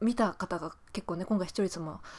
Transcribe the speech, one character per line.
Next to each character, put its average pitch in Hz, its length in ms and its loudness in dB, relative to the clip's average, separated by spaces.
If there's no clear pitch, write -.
見 233 140 4
た 208 180 4
方 - 260 -4
が 160 160 -6
結 202 120 -4
構 175 100 0
ね、 180 100 -4
今 214 120 4
回 180 100 0
視 - 40 -10
聴 214 100 2
率 180 180 0
も 160 200 -6